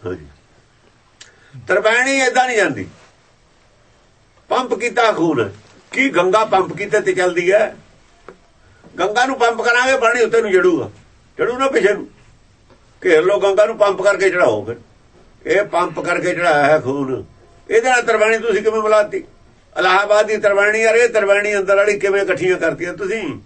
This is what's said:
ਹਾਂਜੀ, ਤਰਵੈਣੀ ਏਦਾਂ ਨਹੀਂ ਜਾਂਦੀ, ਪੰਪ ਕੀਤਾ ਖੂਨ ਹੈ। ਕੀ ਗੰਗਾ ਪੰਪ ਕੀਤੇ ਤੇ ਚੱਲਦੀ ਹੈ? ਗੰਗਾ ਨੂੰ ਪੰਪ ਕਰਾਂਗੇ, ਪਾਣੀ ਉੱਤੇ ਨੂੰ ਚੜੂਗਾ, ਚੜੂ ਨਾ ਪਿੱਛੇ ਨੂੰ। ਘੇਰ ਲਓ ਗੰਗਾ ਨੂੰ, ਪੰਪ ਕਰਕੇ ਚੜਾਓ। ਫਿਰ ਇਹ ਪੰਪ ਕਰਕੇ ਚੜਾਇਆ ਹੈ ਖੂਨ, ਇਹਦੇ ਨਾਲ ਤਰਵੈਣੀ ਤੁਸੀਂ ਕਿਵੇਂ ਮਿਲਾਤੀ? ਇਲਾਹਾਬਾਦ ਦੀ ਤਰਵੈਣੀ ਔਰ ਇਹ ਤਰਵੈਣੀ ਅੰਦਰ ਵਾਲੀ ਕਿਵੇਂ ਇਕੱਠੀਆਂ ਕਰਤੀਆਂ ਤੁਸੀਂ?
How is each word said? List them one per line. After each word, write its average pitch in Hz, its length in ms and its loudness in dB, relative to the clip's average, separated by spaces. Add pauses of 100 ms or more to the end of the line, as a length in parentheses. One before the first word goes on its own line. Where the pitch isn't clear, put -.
ਹਾਂਜੀ, 85 200 -10 (1400)
ਤਰਵੈਣੀ 233 480 0
ਏਦਾਂ 254 300 2
ਨਹੀਂ 247 100 -4
ਜਾਂਦੀ, 143 300 -2 (1600)
ਪੰਪ 254 260 -2
ਕੀਤਾ 226 380 0
ਖੂਨ 160 280 0
ਹੈ। 104 120 -2 (380)
ਕੀ 135 180 -2
ਗੰਗਾ 185 360 2
ਪੰਪ 190 280 0
ਕੀਤੇ 202 280 -2
ਤੇ 185 120 -2
ਚੱਲਦੀ 180 400 0
ਹੈ? 214 240 2 (1200)
ਗੰਗਾ 214 280 0
ਨੂੰ 269 120 -4
ਪੰਪ 226 240 0
ਕਰਾਂਗੇ, 247 340 2
ਪਾਣੀ 233 260 0
ਉੱਤੇ 226 200 0
ਨੂੰ 208 100 -2
ਚੜੂਗਾ, 175 380 2 (480)
ਚੜੂ 240 200 -4
ਨਾ 269 100 0
ਪਿੱਛੇ 208 260 2
ਨੂੰ। - 140 -12 (960)
ਘੇਰ 160 180 4
ਲਓ 190 180 0
ਗੰਗਾ 202 260 2
ਨੂੰ, 220 120 -6
ਪੰਪ 196 240 0
ਕਰਕੇ 190 280 2
ਚੜਾਓ। 131 340 -2
ਫਿਰ 113 120 -10 (680)
ਇਹ 175 160 0
ਪੰਪ 170 380 -4
ਕਰਕੇ 175 340 -4
ਚੜਾਇਆ 156 300 2
ਹੈ 156 140 4
ਖੂਨ, 131 460 -6 (460)
ਇਹਦੇ 233 200 2
ਨਾਲ 247 120 2
ਤਰਵੈਣੀ 220 360 2
ਤੁਸੀਂ 214 240 -2
ਕਿਵੇਂ 220 200 -2
ਮਿਲਾਤੀ? 214 360 0 (600)
ਇਲਾਹਾਬਾਦ 202 480 2
ਦੀ 214 100 -2
ਤਰਵੈਣੀ 208 480 2
ਔਰ 220 100 4
ਇਹ 240 140 4
ਤਰਵੈਣੀ 202 480 0
ਅੰਦਰ 196 200 2
ਵਾਲੀ 202 220 2
ਕਿਵੇਂ 196 240 0
ਇਕੱਠੀਆਂ 185 340 0
ਕਰਤੀਆਂ 165 380 -4
ਤੁਸੀਂ? 185 520 -8